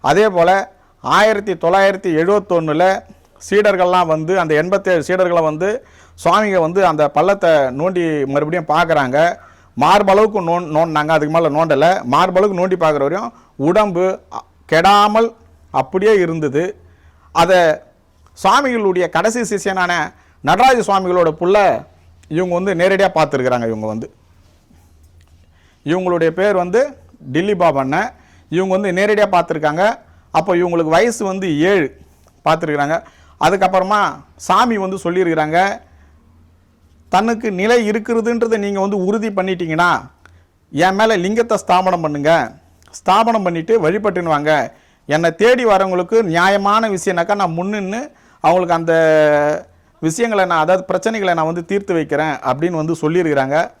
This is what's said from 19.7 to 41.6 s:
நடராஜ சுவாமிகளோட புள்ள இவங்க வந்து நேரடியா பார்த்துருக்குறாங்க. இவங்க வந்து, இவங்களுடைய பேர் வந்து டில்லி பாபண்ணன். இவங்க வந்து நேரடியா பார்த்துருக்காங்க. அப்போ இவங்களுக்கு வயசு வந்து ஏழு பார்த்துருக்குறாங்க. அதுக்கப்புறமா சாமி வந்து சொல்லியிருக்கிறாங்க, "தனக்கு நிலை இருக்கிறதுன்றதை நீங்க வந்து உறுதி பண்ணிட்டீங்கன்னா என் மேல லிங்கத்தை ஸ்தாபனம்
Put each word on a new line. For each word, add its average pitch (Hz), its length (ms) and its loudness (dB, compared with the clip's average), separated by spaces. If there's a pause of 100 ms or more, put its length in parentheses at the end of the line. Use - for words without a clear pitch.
நடராஜ 240 400 4
சுவாமிகளோட 180 580 0
புள்ள 180 160 2 (720)
இவங்க 175 320 -4
வந்து 190 140 -2
நேரடியா 185 420 2
பார்த்துருக்குறாங்க. 127 520 0
இவங்க 110 260 -6
வந்து, 113 140 -10 (1800)
இவங்களுடைய 175 440 0
பேர் 190 260 0
வந்து 180 260 0 (380)
டில்லி 156 340 -2
பாபண்ணன். 165 560 0 (400)
இவங்க 185 280 -2
வந்து 196 140 -2
நேரடியா 208 420 0
பார்த்துருக்காங்க. 160 500 0 (480)
அப்போ 175 240 -2
இவங்களுக்கு 170 420 0
வயசு 226 280 0
வந்து 190 220 -6 (120)
ஏழு 175 280 2 (580)
பார்த்துருக்குறாங்க. 156 500 -2 (460)
அதுக்கப்புறமா 190 600 2 (340)
சாமி 226 420 0
வந்து 190 200 -6
சொல்லியிருக்கிறாங்க, 165 600 -2 (1500)
"தனக்கு 226 420 0
நிலை 208 260 0 (120)
இருக்கிறதுன்றதை 226 680 -2
நீங்க 202 220 -4
வந்து 202 260 -2
உறுதி 214 240 -2
பண்ணிட்டீங்கன்னா 180 600 -2 (840)
என் 180 240 0
மேல 220 200 2
லிங்கத்தை 214 420 -2
ஸ்தாபனம் 185 440 0